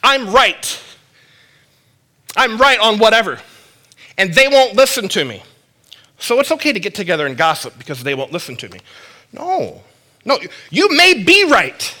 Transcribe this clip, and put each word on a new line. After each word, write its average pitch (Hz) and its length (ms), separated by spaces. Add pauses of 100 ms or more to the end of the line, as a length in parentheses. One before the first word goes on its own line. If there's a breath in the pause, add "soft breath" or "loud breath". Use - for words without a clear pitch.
I'm 262 260
right. 220 500 (1600 soft breath)
I'm 226 220
right 262 200
on 214 200
whatever. 214 420 (760 soft breath)
And 190 160
they 269 140
won't 262 300
listen 254 320
to 170 160
me. 110 180 (800 soft breath)
So 240 180
it's 277 140
okay 302 200
to 214 60
get 190 160
together 170 320
and 131 100
gossip 156 400
because 123 280
they 139 100
won't 135 180
listen 156 260
to 95 100
me. 90 100 (540 soft breath)
No. 330 500 (420)
No, 240 140 (320 loud breath)
you 320 260
may 349 260
be 381 220
right. 208 560